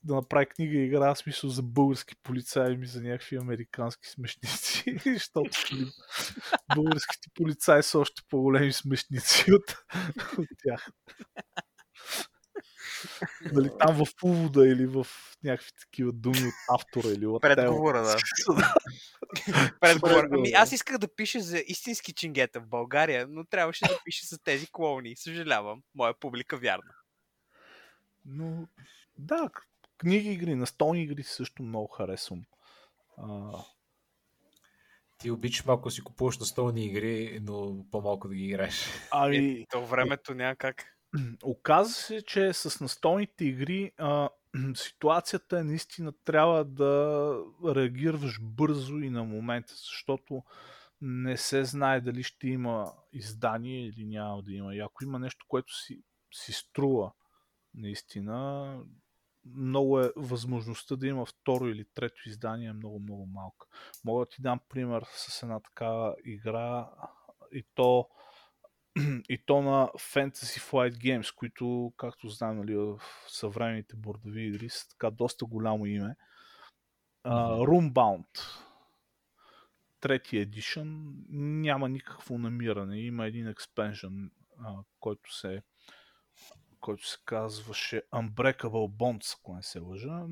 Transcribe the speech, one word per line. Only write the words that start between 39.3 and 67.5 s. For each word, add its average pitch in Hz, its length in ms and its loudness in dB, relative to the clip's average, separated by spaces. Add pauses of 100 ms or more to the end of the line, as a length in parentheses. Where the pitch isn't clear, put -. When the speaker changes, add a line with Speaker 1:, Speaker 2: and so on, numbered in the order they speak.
Speaker 2:
Е, 135 340 0
то 123 160 -4
времето 131 480 0
няма 127 220 -4
как. - 280 -6 (280)
Speaker 1:
<clears throat> 120 300 -6
Оказа 165 520 4
се, 220 280 -6
че 196 300 2
с - 280 -6
настолните 175 640 0
игри, 147 540 -2
а, 147 300 2 (240)
<clears throat> 135 220 -4
ситуацията - 840 0
е 165 60 0
наистина 156 480 -6 (120)
трябва 156 400 6
да 143 680 2 (320)
реагираш 135 760 0
бързо 139 560 0
и 139 120 -4
на 117 140 -2
момента, 117 500 -6
защото - 680 -6 (580)
не 127 360 -4
се 135 280 0
знае 135 360 2
дали 123 220 -4
ще - 260 -6
има 120 440 -2 (200)
издание 117 760 -6
или 107 180 -12
няма 104 380 -8
да 98 100 -12
има. 98 220 -8
И 104 60 -6
ако 104 240 -12
има 135 140 -8
нещо, 127 300 -10
което - 280 -4
си, - 260 -14 (320)
си - 180 -14
струва, 127 600 0 (640)
наистина, 123 1040 -8 (680)
много 135 540 2
е 123 160 4
възможността 123 800 -6
да 131 100 -4
има 135 200 -4
второ 127 420 -2
или 107 160 -6 (100)
трето 120 340 -8
издание 113 400 -8
е 110 40 -10
много, 107 280 -12
много 101 260 -12
малка. 95 400 -14 (380)
Мога 117 200 0
да - 40 -14
ти - 140 -18
дам 127 260 -2
пример 120 360 -4 (100)
с - 280 -10
една 113 180 -8
такава 113 640 -4
игра, 117 680 -6 (600)